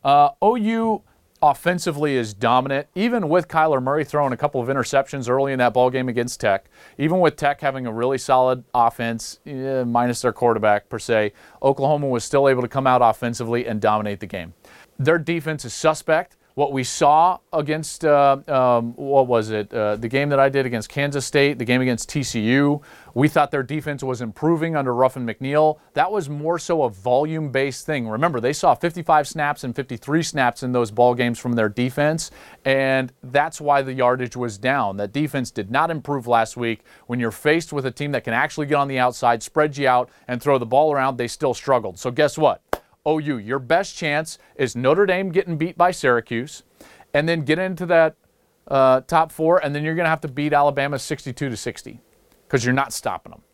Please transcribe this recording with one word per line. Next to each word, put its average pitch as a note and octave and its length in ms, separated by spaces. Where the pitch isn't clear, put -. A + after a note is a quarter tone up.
Uh, C#3+ 280
O G#3+ 140
U A3+ 460
offensively D3+ 720
is A2 180
dominant, C3 640
even A3 320
with E3 220
Kyler D#3 340
Murray C#3+ 220
throwing D3 260
a A#2 60
couple C#3+ 240
of A#2 80
interceptions C3+ 580
early C#3 240
in C3 80
that B2 140
ball B2+ 160
game B2+ 180
against A#2+ 320
Tech, G2+ 300
even D#3 220
with D#3+ 160
Tech C#3+ 240
having C3 260
a A#2 60
really B2 260
solid B2+ 460
offense, A#2 720
eh, C3 380
minus A#2+ 380
their B2 100
quarterback G#2+ 560
per A2+ 120
se, G#2+ 340
Oklahoma C#3 460
was B2 160
still C#3 240
able B2+ 140
to A#2+ 80
come C3+ 180
out B2+ 140
offensively A#2 680
and G#2+ 140
dominate G#2+ 400
the G#2+ 40
game. F2 280
Their D3+ 200
defense D#3 480
is A2+ 80
suspect. - 640
What C#3+ 180
we C3+ 100
saw D#3+ 540
against, D3+ 500
uh, C#3+ 320
um, B2 460
what C#3 320
was A2 220
it? G#2 240
Uh, G#2+ 220
the A#2 140
game C#3 180
that C#3 140
I C3+ 80
did C3+ 160
against A#2 240
Kansas C#3+ 360
State, C#3+ 320
the B2 60
game B2 160
against B2+ 300
T D3 120
C A#2 200
U, C#3+ 400
we C#3+ 160
thought D3 200
their C#3 140
defense C#3+ 400
was B2+ 160
improving D#3 560
under C3+ 180
Ruffin B2+ 320
McNeil. D3 540
That F3 180
was F#3+ 160
more D3+ 320
so D#3+ 240
a A#2+ 60
volume-based C3+ 960
thing. B2+ 240
Remember, B2+ 320
they B2+ 100
saw D3+ 240
fifty-five E3 500
snaps D3 380
and B2 100
fifty-three C#3 500
snaps B2+ 380
in B2+ 120
those A#2 180
ball B2 240
games A#2+ 240
from B2 140
their A2 160
defense, C#3+ 600
and C3+ 480
that's C#3+ 380
why C#3+ 200
the C3 120
yardage B2+ 420
was A#2+ 220
down. A2+ 400
That G2+ 160
defense C#3 380
did G2+ 200
not D3+ 180
improve C3 380
last A#2 300
week. A#2 260
When B2 140
you're A2+ 100
faced D#3+ 400
with C#3+ 140
a B2+ 60
team D3 200
that B2+ 140
can A#2 80
actually D3 320
get D3 100
on C#3+ 140
the C3 100
outside, A#2+ 440
spread D3+ 340
you C#3 100
out, B2 220
and B2 140
throw C#3 160
the A#2+ 80
ball C#3+ 260
around, C3+ 260
they A#2+ 120
still C3+ 240
struggled. G#2+ 440
So B2+ 140
guess D3 260
what? C#3 240
O D#3 120
U, D3 200
your A2+ 220
best D#3+ 360
chance D#3 420
is C3 180
Notre C#3+ 300
Dame F#3 260
getting F3 260
beat E3 200
by F3 120
Syracuse, B2 720
and D3+ 160
then E3 140
get D3+ 140
into F#3 280
that, E3 320
uh, C3 400
top D#3+ 240
four, D#3+ 320
and C#3+ 100
then D3 120
you're D#3+ 100
gonna E3+ 140
have D#3+ 120
to D#3 60
beat D3 240
Alabama C#3+ 480
sixty-two C#3 500
to A2+ 60
sixty - 460
'cause A#2+ 160
you're B2+ 80
not C3+ 180
stopping - 400
them. - 100